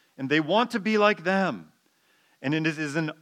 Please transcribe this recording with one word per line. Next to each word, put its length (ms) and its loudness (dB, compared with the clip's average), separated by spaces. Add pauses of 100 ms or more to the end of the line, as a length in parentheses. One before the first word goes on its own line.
(180)
And 100 -6
they 120 4
want 320 2
to 60 -4
be 200 0
like 260 2
them. 480 -2 (720)
And 120 0
it 120 0
is 280 -4
an 160 -2 (120)